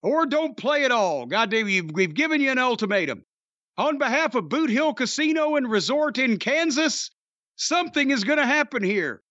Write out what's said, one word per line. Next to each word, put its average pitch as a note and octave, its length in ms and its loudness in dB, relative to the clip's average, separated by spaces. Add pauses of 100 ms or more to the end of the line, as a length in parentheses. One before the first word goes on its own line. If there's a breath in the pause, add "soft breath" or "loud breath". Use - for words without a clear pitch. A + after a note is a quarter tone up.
Or D4 240 2
don't D4 300 -2
play C#4+ 280 0
at B3+ 60 2
all. F3+ 360 0
God G3+ 260 0
damn, A3 160 0
you've, F3+ 240 -2
we've F3 200 0
given D4+ 280 0
you C#4 100 2
an B3+ 80 0
ultimatum. G3+ 640 0 (560)
On C#4+ 200 0
behalf C#4 360 0
of F#3+ 140 -2
Boot C#4+ 220 0
Hill C#4+ 220 2
Casino D4+ 640 0
and B3+ 160 0
Resort A#3+ 480 0
in A#3+ 200 2
Kansas, D4+ 760 0 (420)
something D4+ 560 0
is A#3+ 140 0
gonna D4 200 2
happen C#4+ 380 0
here. F3+ 480 -2